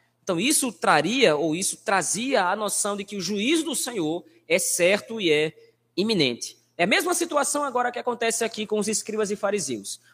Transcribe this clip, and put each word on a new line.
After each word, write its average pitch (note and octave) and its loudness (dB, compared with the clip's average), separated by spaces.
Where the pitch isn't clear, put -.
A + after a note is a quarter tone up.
Então, E3+ -2
isso B3+ 2
traria, F#3 4
ou D#3 0
isso F#3 -4
trazia G3+ 0
a F3+ 0
noção G#3 -2
de G3+ -6
que G3+ -12
o G3 -6
juízo G#3+ 0
do C#4+ -4
Senhor F3 -4
é E3+ 4
certo G3+ 0
e F3+ 2
é D3+ 2
iminente. E3 0
É E3 2
a F3+ 2
mesma E4 2
situação D4 -2
agora B3 -2
que B3 -8
acontece A#3 -2
aqui G#3+ -6
com G#3+ 0
os G#3 0
escribas G#3+ -2
e G#3 -4
fariseus. D#3+ -4